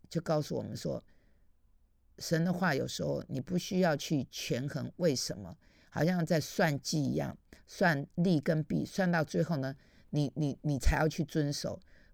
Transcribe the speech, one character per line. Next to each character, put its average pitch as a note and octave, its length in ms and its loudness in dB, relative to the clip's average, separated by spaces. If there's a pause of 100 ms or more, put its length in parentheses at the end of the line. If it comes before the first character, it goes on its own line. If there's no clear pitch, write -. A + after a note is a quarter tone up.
就 E3 120 -4
告 D#3 200 2
诉 D3 140 -4
我 A#2+ 80 -2
们 G#2 140 -6
说， C3 260 -4 (1160)
神 D#3+ 260 0
的 F3+ 80 0
话 F3 220 0
有 C3 120 -2
时 B2+ 160 -6
候 C#3+ 260 -4
你 C3 120 -6
不 F3+ 160 -6
需 F3+ 240 -2
要 E3 160 4
去 C3+ 340 -2
权 C3+ 380 -4
衡 B2+ 280 -6
为 D#3+ 200 2
什 - 220 -6
么， F#2 180 -12 (320)
好 - 160 0
像 F3 200 2
在 D#3+ 160 2
算 D3+ 400 2
计 D#3 220 0
一 C3 120 0
样， C#3+ 220 -2 (300)
算 D#3 380 2 (120)
利 F3 240 4
跟 D#3 240 2
弊， - 200 -2
算 F#3 240 0
到 E3+ 140 2
最 E3+ 180 -2
后 E3 180 0
呢， C3 180 -4 (340)
你， D3 240 0
你， D3 280 -2
你 D3 160 0
才 C#3+ 200 6
要 D#3+ 100 4
去 D#3 140 -2
遵 D3 300 0
守。 - 260 -6 (360)